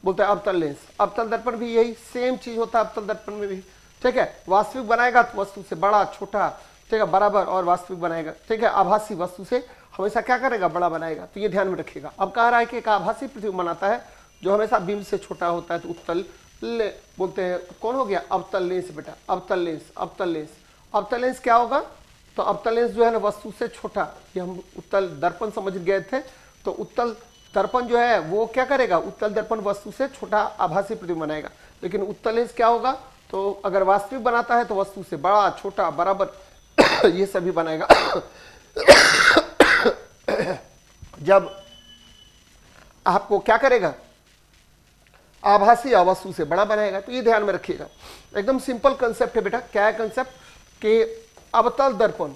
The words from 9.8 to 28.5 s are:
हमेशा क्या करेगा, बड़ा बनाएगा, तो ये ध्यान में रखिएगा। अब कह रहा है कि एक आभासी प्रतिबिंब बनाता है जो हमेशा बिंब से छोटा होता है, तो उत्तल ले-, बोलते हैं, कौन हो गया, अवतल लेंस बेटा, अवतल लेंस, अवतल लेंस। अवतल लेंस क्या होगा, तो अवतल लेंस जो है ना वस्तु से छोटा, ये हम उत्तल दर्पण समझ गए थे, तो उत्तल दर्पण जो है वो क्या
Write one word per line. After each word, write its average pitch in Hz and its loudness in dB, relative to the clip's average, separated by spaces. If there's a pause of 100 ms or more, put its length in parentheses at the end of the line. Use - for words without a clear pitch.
हमेशा 208 -2
क्या 247 0
करेगा, 226 0
बड़ा 175 0
बनाएगा, 160 -6
तो - -14
ये 208 -2
ध्यान 190 0
में 180 -4
रखिएगा। 147 -12
अब 190 -4
कह 233 2
रहा 240 4
है 233 0
कि 247 -10
एक 226 -6
आभासी 214 -2
प्रतिबिंब 214 -8
बनाता 180 -4
है 240 -2 (380)
जो 190 0
हमेशा 214 2
बिंब 196 -4
से 190 -6
छोटा 180 -8
होता 170 -4
है, 170 -4
तो 170 -16
उत्तल 170 -6 (380)
ले-, 226 -4 (260)
बोलते 185 -4
हैं, 180 -4 (220)
कौन 226 -4
हो 269 -2
गया, 196 -2 (100)
अवतल 180 -2
लेंस 180 -4
बेटा, 151 -16 (160)
अवतल 185 -4
लेंस, 165 -4 (140)
अवतल 180 -6
लेंस। 156 -6 (460)
अवतल 214 -2
लेंस 254 -2
क्या 233 2
होगा, 247 2 (500)
तो 202 -2
अवतल 226 -2
लेंस 233 0
जो 220 2
है 233 4
ना 226 -2
वस्तु 208 -4
से 233 -6
छोटा, - -8 (200)
ये 185 -6
हम 180 -10 (160)
उत्तल 196 -2
दर्पण 175 -4
समझ 196 -6
गए 190 -2
थे, 262 -6 (460)
तो 294 -4
उत्तल 233 -6 (380)
दर्पण 208 0
जो 240 0
है 240 4
वो 180 -2
क्या 254 0